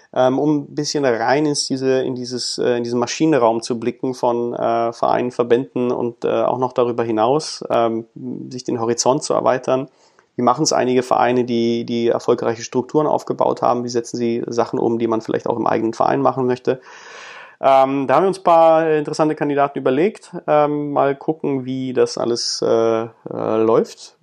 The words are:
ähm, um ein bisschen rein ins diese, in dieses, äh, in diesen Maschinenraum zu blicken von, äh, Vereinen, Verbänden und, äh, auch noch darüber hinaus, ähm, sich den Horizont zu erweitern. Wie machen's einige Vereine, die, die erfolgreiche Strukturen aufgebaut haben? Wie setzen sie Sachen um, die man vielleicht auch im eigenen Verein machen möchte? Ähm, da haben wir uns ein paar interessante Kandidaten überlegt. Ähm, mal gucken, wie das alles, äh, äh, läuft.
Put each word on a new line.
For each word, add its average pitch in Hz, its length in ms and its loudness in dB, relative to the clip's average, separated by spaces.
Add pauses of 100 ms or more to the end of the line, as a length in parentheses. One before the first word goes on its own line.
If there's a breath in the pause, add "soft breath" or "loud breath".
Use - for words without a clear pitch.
(140)
ähm, 127 240 2
um 147 200 2
ein 139 180 -8
bisschen 147 300 -2
rein 127 420 2
ins 143 180 -2
diese, 131 380 0
in 131 100 -4
dieses, 123 460 -8
äh, 123 180 2
in 120 60 -2
diesen 120 160 -2
Maschinenraum 123 640 2
zu 117 160 -4
blicken 120 340 -4
von, 120 400 -2
äh, 117 400 -2
Vereinen, 123 380 0
Verbänden 123 580 0
und, 120 340 -4
äh, 117 200 0
auch 123 160 0
noch 127 140 -2
darüber 120 300 0
hinaus, 117 680 0
ähm, 117 340 0 (460)
sich 127 120 -12
den 120 160 -4
Horizont 120 440 0
zu - 100 -4
erweitern. 127 560 0 (460 soft breath)
Wie 123 60 -4
machen's 139 320 2
einige 127 300 2
Vereine, 123 420 2
die, 117 400 0
die 117 220 -2
erfolgreiche 117 560 0
Strukturen 151 420 -2
aufgebaut - 560 -2
haben? 123 220 2
Wie 123 60 -6
setzen 123 280 -4
sie 117 300 -2
Sachen 117 320 -2
um, 117 180 0
die 117 80 -2
man 113 160 -2
vielleicht - 240 -4
auch 117 120 0
im 113 100 -2
eigenen 113 260 0
Verein - 300 0
machen 127 240 0
möchte? 123 340 -2 (800 loud breath)
Ähm, 135 460 4
da 131 80 4
haben 165 80 4
wir 196 60 2
uns 180 100 -4
ein - 40 -20
paar 165 460 6
interessante 156 460 0
Kandidaten 143 420 0
überlegt. 143 540 0 (160)
Ähm, 147 440 2
mal 139 240 2
gucken, 143 500 -4
wie 131 280 -6
das 120 240 2
alles, 117 460 -2
äh, 113 400 2
äh, 117 40 -8 (560)
läuft. 120 600 0